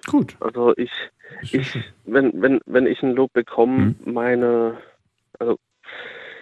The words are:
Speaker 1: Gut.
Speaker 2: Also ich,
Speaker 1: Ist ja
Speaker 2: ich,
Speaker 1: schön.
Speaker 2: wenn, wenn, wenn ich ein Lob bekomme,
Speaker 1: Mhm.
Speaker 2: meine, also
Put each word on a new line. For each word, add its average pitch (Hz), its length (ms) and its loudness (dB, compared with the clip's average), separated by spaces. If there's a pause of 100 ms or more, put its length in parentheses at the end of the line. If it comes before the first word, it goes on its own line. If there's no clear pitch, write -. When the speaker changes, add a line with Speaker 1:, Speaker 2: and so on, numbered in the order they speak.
Speaker 1:
Gut. 262 320 0
Speaker 2:
Also 120 380 2
ich, - 140 -4 (500)
Speaker 1:
Ist - 120 -6
ja - 60 2
Speaker 2:
ich, 135 40 -2
Speaker 1:
schön. 131 200 -8 (220)
Speaker 2:
wenn, 117 360 2
wenn, 131 240 4
wenn 127 220 2
ich - 160 -2
ein 135 80 0
Lob 127 220 0
bekomme, 117 600 2 (120)
Speaker 1:
Mhm. 117 80 -6
Speaker 2:
meine, 120 640 0 (600)
also 117 200 -2 (840)